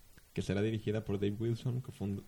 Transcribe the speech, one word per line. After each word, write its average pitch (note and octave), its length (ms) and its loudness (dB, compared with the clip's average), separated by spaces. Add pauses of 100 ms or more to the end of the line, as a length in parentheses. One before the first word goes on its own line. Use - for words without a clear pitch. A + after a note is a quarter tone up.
(340)
que - 80 0
será F#2+ 220 2
dirigida G#2+ 420 0
por G2+ 140 0
Dave G#2 180 2
Wilson, A#2 460 0
cofund-, G2 440 -4